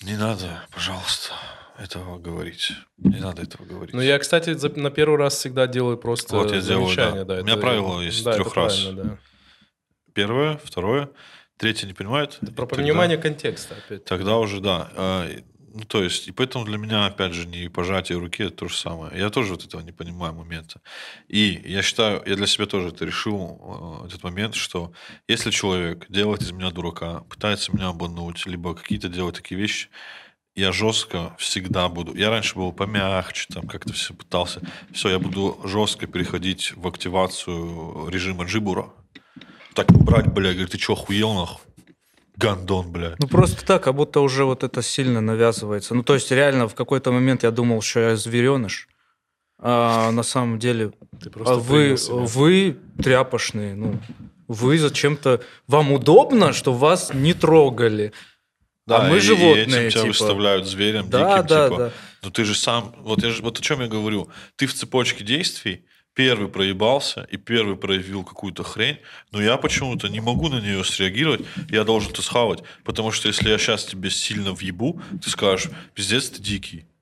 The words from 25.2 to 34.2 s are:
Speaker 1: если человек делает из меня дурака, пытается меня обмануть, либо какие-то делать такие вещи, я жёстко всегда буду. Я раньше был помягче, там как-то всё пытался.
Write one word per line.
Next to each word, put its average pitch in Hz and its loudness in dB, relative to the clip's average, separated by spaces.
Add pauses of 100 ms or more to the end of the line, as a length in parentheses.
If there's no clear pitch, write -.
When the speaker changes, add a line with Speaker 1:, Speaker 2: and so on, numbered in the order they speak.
Speaker 1:
если 117 0
человек 87 -2
делает 101 0
из - -6
меня 92 -6
дурака, 85 -8 (100)
пытается - -4
меня 95 -2
обмануть, 85 -8
либо 87 -8
какие-то 101 -6
делать 87 -6
такие - -10
вещи, - -4 (680)
я 95 0
жёстко 90 -2
всегда 92 -2
буду. 85 -8
Я 104 0
раньше 110 -2
был 92 -4
помягче, 98 -2
там - -12
как-то - -10
всё - -8
пытался. 90 -4 (320)